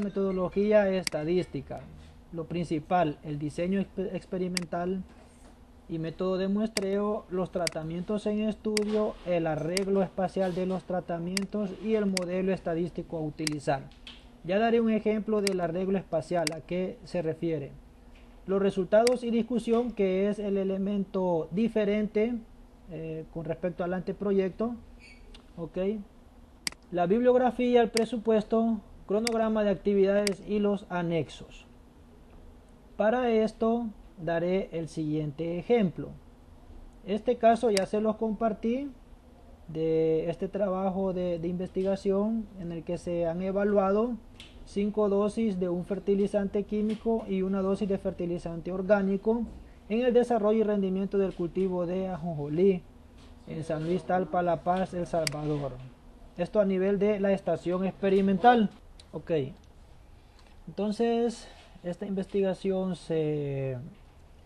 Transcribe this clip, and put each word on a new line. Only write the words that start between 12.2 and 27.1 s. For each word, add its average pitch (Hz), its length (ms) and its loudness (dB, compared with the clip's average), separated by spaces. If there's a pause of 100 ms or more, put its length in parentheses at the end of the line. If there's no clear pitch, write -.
estadístico 170 640 -4
a 160 60 -6
utilizar. 151 640 -4 (600)
Ya 185 160 0
daré 233 220 4
un 226 100 2
ejemplo 214 480 0
del 196 220 0
arreglo 185 360 0
espacial, 165 560 -2
a 160 60 -10
qué 180 460 -6
se 175 160 -4
refiere. 156 500 -4 (720)
Los 196 160 2
resultados 214 640 4
y 233 40 -2
discusión, 233 640 0
que 190 380 2
es 208 100 -4
el 202 160 -2
elemento 190 960 0
diferente, 214 800 0 (560)
eh, 160 440 -8
con 165 100 -6
respecto 165 400 -4
al 175 100 -2
anteproyecto, 196 800 0 (840)
ok. 170 200 -8 (1120)
La 175 160 2
bibliografía, 247 720 6